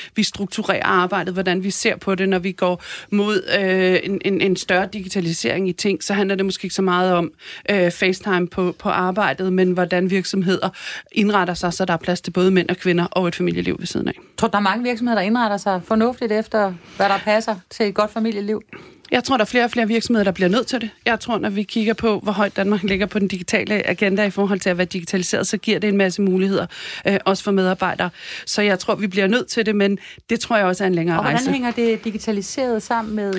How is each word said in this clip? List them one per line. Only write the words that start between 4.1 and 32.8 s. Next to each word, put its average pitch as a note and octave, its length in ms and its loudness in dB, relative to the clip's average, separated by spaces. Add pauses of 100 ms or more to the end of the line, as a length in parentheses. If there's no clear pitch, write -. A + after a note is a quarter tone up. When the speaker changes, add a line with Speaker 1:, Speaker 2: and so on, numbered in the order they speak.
Speaker 1:
en, G3 160 0
en F#3+ 160 2
større F#3 360 0
digitalisering F#3 760 -2
i F3 40 0
ting. - 320 -2
Så G3+ 100 -2
handler G3 200 0
det F#3+ 100 0
måske F#3+ 220 -4
ikke - 80 -6
så F#3+ 80 0
meget F#3 300 2
om, F3 180 2 (400)
øh, F3+ 200 4
FaceTime F#3 580 0
på, F3+ 300 -2
på - 100 -4
arbejdet, F#3 640 0
men F#3 200 4
hvordan F3+ 380 0
virksomheder F#3 580 0 (440)
indretter G3 420 2
sig, F3 180 -2
så F#3+ 120 -2
der F3+ 80 0
er E3 60 2
plads F3+ 220 -2
til - 100 -6
både F#3 200 4
mænd F#3 180 4
og F#3 80 -2
kvinder F3 280 2
og F3+ 240 0
et E3+ 60 -4
familieliv F3 440 -2
ved F3 80 -8
siden - 220 -2
af. - 60 -4 (220)
Speaker 2:
Tror A3+ 120 2
du, A3+ 40 -2
der G3+ 60 0
er G#3 40 0
mange G3+ 220 0
virksomheder, A#3+ 340 0
der F#3 80 0
indretter A3 300 2
sig F#3+ 280 -2
fornuftigt A3+ 480 0
efter, G#3+ 400 0 (240)
hvad G3 120 2
der G3 160 2
passer G#3+ 300 0 (160)
til G#3+ 180 -2
et G3 60 -4
godt G#3 180 0
familieliv? G#3+ 500 -2 (480)
Speaker 1:
Jeg B3 140 2
tror, C4+ 120 2
der G#3+ 80 2
er - 40 0
flere A#3+ 160 2
og A#3 60 0
flere A3+ 180 0
virksomheder, A3+ 360 2
der G3 80 4
bliver F#3 160 2
nødt A#3+ 180 2
til A#3+ 140 -2
det. A3 100 -6 (160)
Jeg A3+ 140 0
tror, A3+ 180 -2
når G#3+ 120 -2
vi G#3 120 -2
kigger A3 320 0
på, G#3+ 280 0
hvor G#3 100 -2
højt G3+ 240 0
Danmark G3 260 2
ligger G3 240 0
på G#3 120 -4
den G3 100 2
digitale G3 580 -2
agenda G3 380 2
i G3+ 60 0
forhold G3 300 0
til F#3+ 100 0
at F3 80 0
være F#3 80 0
digitaliseret, F3+ 600 -2
så A3 100 0
giver G3 220 0
det G#3+ 100 0
en G3+ 80 2
masse G3 260 2
muligheder, F#3+ 440 2 (420)
øh, G3 160 4
også F#3+ 200 0
for G#3 60 -2
medarbejdere. F#3 600 0 (360)
Så - 160 0
jeg G3 160 2
tror, G#3 160 -2
vi F#3+ 120 -2
bliver F#3+ 200 0
nødt A3+ 200 2
til A3 200 -2
det, G#3+ 100 2
men G3 220 2 (320)
det A#3 100 0
tror A#3 160 0
jeg G3+ 100 4
også F#3 180 0
er F#3+ 40 2
en F#3 60 2
længere E3 240 2
Speaker 2:
Og - 40 2
hvordan C#3+ 140 2
Speaker 1:
rejse. C4 140 0
Speaker 2:
hænger B3+ 200 0
det A#3 340 0
digitaliseret G#3+ 800 -2